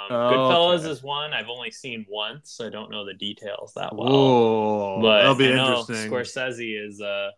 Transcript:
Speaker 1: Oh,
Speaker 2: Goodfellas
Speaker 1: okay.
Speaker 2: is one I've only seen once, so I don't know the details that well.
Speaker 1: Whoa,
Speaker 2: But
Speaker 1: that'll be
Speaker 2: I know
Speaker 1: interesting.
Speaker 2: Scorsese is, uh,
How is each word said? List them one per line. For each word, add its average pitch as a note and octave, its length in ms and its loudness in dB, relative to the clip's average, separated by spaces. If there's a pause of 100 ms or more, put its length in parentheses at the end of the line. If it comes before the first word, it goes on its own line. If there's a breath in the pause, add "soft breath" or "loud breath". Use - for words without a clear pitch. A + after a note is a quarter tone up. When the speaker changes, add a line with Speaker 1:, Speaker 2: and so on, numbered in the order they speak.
(100)
Speaker 1:
Oh, B2 40 -4
Speaker 2:
Goodfellas C3 640 2
Speaker 1:
okay. D#3+ 100 -8
Speaker 2:
is B2+ 120 -8
one C#3+ 300 -6
I've A2+ 160 -6
only A#2+ 220 -12
seen A2+ 380 -12
once, G#2+ 440 -10
so A#2 140 -12
I G#2 40 -10
don't G#2+ 200 -14
know G#2 160 -12
the G2 80 -14
details G2+ 640 -12
that - 180 -8
well. - 160 -2
Speaker 1:
Whoa, A2 920 4
Speaker 2:
But A2 180 8
Speaker 1:
that'll G#2 180 8
be C3 160 4
Speaker 2:
I C3 40 4
know B2+ 240 2
Speaker 1:
interesting. A2 300 -6
Speaker 2:
Scorsese A#2+ 800 -6
is, G2+ 120 -16
uh, G2+ 380 -6